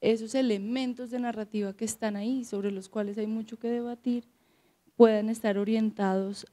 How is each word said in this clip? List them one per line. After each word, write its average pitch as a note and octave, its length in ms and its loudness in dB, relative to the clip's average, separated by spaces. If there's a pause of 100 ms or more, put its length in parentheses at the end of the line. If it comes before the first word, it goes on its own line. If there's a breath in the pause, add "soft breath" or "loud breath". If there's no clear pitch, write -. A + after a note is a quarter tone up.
esos A3 340 0
elementos B3 760 -2
de B3 80 -4
narrativa G#3+ 560 -4
que A3+ 100 -4
están G#3+ 300 -4
ahí, A#3 300 -2
sobre G3+ 260 -4
los F#3+ 180 -8
cuales G#3 280 -4
hay G#3+ 100 -2
mucho A3 300 -6
que A#3 120 -4
debatir, A#3+ 580 -4 (680 soft breath)
puedan A3 340 8
estar A3 280 0
orientados G3+ 960 0